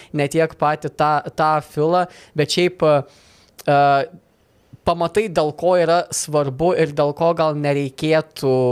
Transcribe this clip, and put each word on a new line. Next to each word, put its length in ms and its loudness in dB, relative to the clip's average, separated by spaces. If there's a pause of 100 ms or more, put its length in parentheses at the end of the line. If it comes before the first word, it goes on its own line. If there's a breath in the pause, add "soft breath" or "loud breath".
ne 180 -2
tiek 280 -2
patį 340 -2
tą, 220 0 (160)
tą 240 0 (100)
Philą, 460 -2 (220 loud breath)
bet 200 -2
šiaip, 320 -2 (800 soft breath)
e, 180 2 (1000)
pamatai, 500 0
dėl 240 0
ko 240 0
yra 300 2
svarbu 640 -2
ir 160 0
dėl 240 -2
ko 220 0
gal 180 0
nereikėtų 1000 -2 (160)